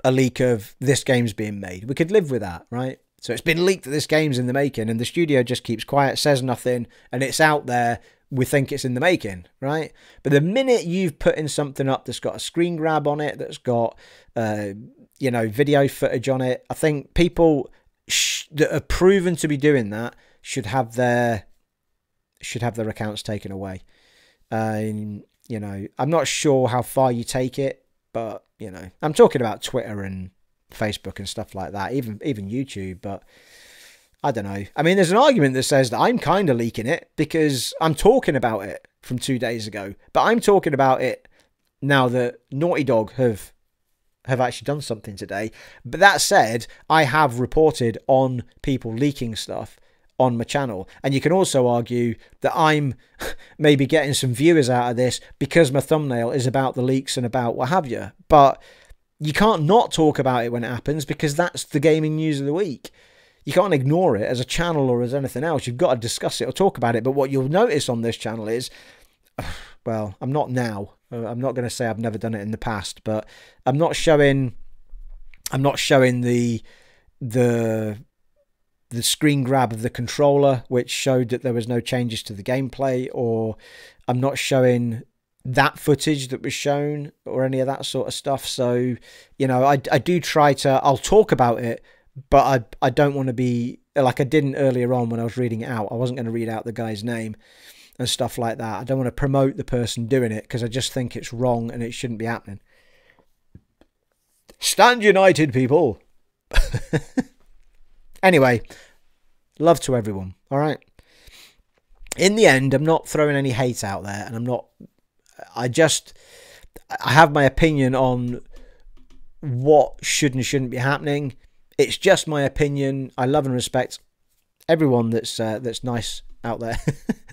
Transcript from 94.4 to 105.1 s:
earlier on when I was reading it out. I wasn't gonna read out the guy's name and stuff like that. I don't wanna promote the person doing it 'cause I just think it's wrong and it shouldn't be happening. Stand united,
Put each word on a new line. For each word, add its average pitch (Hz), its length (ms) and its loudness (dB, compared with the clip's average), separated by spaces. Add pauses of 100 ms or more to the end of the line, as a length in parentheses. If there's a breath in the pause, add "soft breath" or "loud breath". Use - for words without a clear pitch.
earlier 127 380 2
on 120 140 0
when 117 120 -4
I 117 40 -2
was 117 120 -6
reading 117 240 -2
it 120 80 -8
out. 110 220 -4
I 123 40 -8
wasn't 127 220 -2
gonna 117 140 -6
read 113 180 -4
out 113 160 -6
the 117 80 -8
guy's 110 320 -6
name 113 320 -6 (640 loud breath)
and 123 100 -4
stuff - 300 -4
like 113 200 -4
that. 110 220 -8
I 123 40 -10
don't 135 140 -2
wanna 123 140 -2
promote 135 440 0
the 131 80 -8
person 117 420 -4
doing 120 260 0
it 107 160 -10
'cause 120 160 -4
I 117 40 -4
just 120 240 -6
think 123 220 -6
it's - 180 -12
wrong 117 380 -2
and 120 120 -10
it 117 100 -8
shouldn't 120 260 -8
be 113 60 -8
happening. 104 360 -8 (2000 soft breath)
Stand 233 440 4
united, 180 500 6